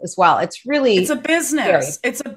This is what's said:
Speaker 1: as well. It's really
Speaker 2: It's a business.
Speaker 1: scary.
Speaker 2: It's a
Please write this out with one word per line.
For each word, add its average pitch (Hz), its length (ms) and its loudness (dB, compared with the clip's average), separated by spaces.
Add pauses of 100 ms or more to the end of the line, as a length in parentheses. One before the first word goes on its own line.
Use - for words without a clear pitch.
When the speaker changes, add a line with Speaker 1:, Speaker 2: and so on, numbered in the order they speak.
Speaker 1:
as 175 160 -12
well. 160 200 4
It's - 280 -6
really 269 320 2
Speaker 2:
It's 185 120 0
a 285 60 0
business. 240 800 0
Speaker 1:
scary. 247 180 -4
Speaker 2:
It's - 80 -12
a 233 160 -10